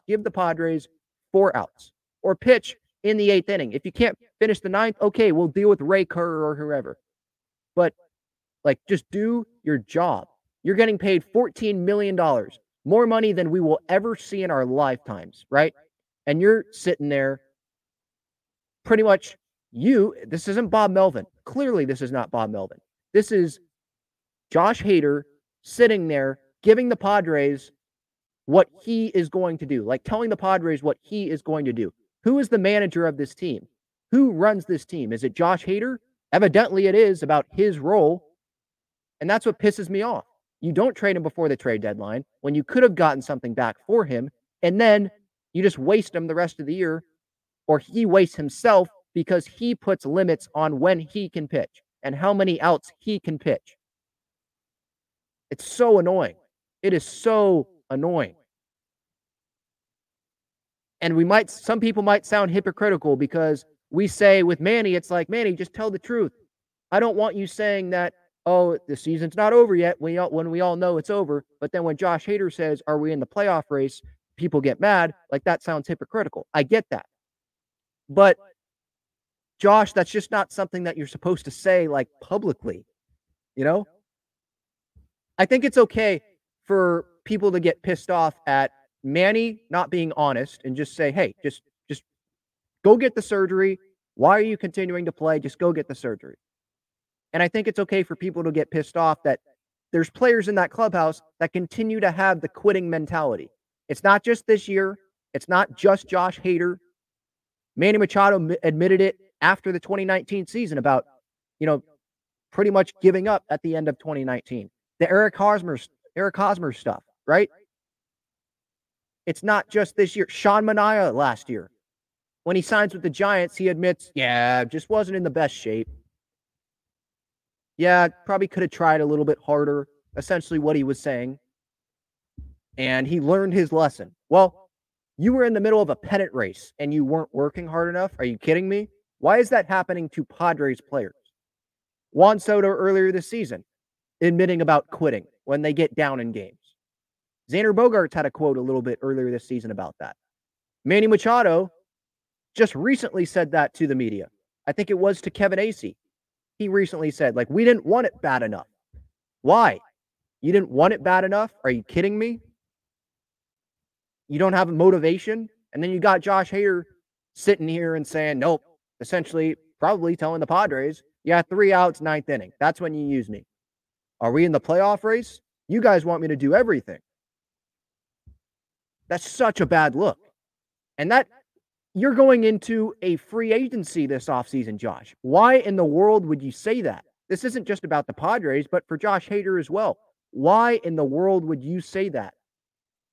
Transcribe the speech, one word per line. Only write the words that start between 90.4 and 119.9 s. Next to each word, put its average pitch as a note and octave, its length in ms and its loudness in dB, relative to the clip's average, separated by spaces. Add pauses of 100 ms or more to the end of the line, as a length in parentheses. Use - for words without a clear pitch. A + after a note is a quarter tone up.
and B2+ 100 -6
just C#3+ 200 -10
say, D3 160 -2
"Hey, C#3+ 320 -2
just, - 180 -8 (280)
just - 140 -12 (800)
go G#3+ 140 8
get B3 180 0
the A3 60 -6
surgery. F#3+ 580 -2 (360)
Why E3 220 4
are G#3+ 40 2
you G#3+ 160 -2
continuing F3+ 480 -6
to E3 60 -6
play? D#3+ 280 -2
Just C#3 200 -12
go F3 120 2
get D#3 160 -4
the C3+ 80 -14
surgery." G2+ 400 -10 (960)
And E3 100 -4
I F3 40 -4
think G#3+ 200 -6
it's G#3 120 -6
okay G3 240 -4
for E3 120 -10
people E3+ 280 -10
to E3 80 -4
get D3+ 200 -4
pissed D#3 260 -6
off D#3+ 260 0
that C#3 160 0 (520)
there's E3+ 180 -2
players A#3 380 0
in G#3 80 -4
that F3+ 160 0
clubhouse E3+ 500 -2 (180)
that E3 140 -4
continue A3 460 -6
to G3 120 0
have F#3 300 0
the D#3+ 80 -8
quitting F#3+ 400 0
mentality. D3+ 600 -4 (380)
It's - 160 -10
not G3+ 200 6
just A#3 220 -2
this G#3+ 220 2
year. G3 320 -2 (340)
It's - 140 -8
not F3+ 300 2
just G3 300 2
Josh F3+ 340 -2
Hader. F3+ 360 -2 (1000)
Manny G3+ 220 2
Machado G3+ 380 4
m-, E3+ 280 -2
admitted F3 360 2
it F#3+ 180 0 (240)
after F#3+ 300 2
the F3 80 -4
twenty G3 240 -6
nineteen F#3+ 420 -4
season G3 320 -6
about, B2+ 280 2 (540)
you D#3 60 -4
know, D3 160 0 (680)
pretty G#3 180 0
much F#3+ 220 2 (100)
giving F#3 280 4
up G3+ 200 0
at D3 120 -4
the D#3+ 160 -4
end D#3 100 -2
of C#3+ 100 -4
twenty D3 280 -8
nineteen. B2 440 -8 (300)
The - 100 0
Eric G3+ 280 2
Hosmer, F#3+ 400 0 (400)
Eric F#3+ 180 -4
Hosmer F3+ 380 -2
stuff, - 280 -8 (240)
right? F#3 240 2 (1800)
It's E3+ 180 -6
not G#3 260 0
just G#3 260 -2